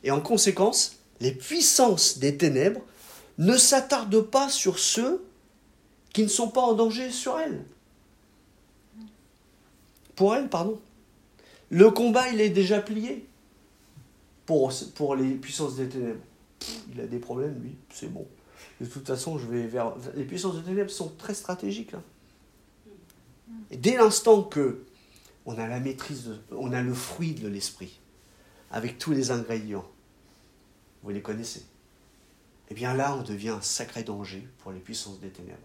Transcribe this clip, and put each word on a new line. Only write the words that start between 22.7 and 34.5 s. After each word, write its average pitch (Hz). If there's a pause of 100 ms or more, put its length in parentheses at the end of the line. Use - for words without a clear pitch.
Et 127
dès 208
l'instant 214
que 139 (600)
on 117
a 113
la 123
maîtrise, 131
de, 107 (120)
on 127
a 127
le 123
fruit 160
de 110
l'esprit, - (720)
avec 120
tous 160
les 131
ingrédients, 110 (1160)
vous 101
les 101
connaissez, 110 (1040)
eh -
bien 123
là, 139
on 123
devient 104
un 104
sacré 117
danger 101 (120)